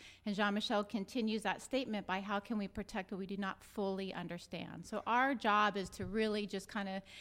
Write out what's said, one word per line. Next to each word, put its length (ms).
And 100
Jean-Michel 500
continues 580
that 180
statement 460
by, 140
"How 200
can 160
we 100
protect 440
what 80
we 80
do 100
not 260
fully 520
understand?" 720
So 200
our 280
job 420
is 140
to 160
really 400
just 220
kind 200
of 140